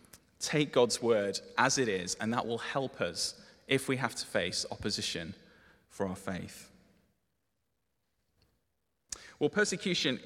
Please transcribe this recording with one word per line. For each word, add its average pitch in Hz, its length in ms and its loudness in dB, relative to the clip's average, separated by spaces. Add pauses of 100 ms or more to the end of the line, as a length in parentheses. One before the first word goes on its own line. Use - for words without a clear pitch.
(420)
take 147 320 0
God's 123 280 6
word 101 380 4 (180)
as 127 200 4
it 117 100 4
is, 90 320 0
and 110 140 0
that 123 120 -2
will 117 120 -2
help 135 420 -4
us - 340 -2 (320)
if 135 220 0
we 135 80 2
have 123 180 0
to - 120 -8
face 92 440 0
opposition 92 640 -4 (560)
for - 160 -4
our 92 120 -2
faith. 92 520 -8 (2750)
Well, 147 100 4
persecution 180 760 2